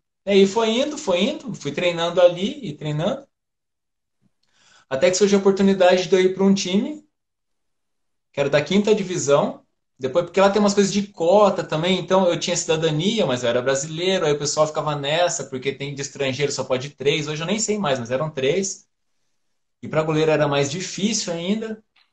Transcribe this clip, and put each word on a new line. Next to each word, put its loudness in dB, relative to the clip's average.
E -2
aí 6
foi 0
indo, -2
foi -2
indo, -4
fui -8
treinando 0
ali 2
e -10
treinando. -6
Até 2
que -2
surgiu 4
a 0
oportunidade 4
de 4
eu 4
ir 2
pra -2
um 6
time, -2
que -8
era 0
da 2
quinta 2
divisão. 0
Depois, -2
porque 0
lá 6
tem 0
umas 2
coisas 2
de -2
cota 2
também, -2
então 2
eu 0
tinha -4
cidadania, 0
mas -2
eu 0
era 0
brasileiro, -2
aí 2
o -2
pessoal 0
ficava -6
nessa, -2
porque -6
tem -10
de -10
estrangeiro -4
só -6
pode -4
três, -2
hoje -6
eu -6
nem -2
sei -2
mais, -2
mas -8
eram -2
três. -4
E -14
pra -2
goleiro 0
era 2
mais -2
difícil -4
ainda. -6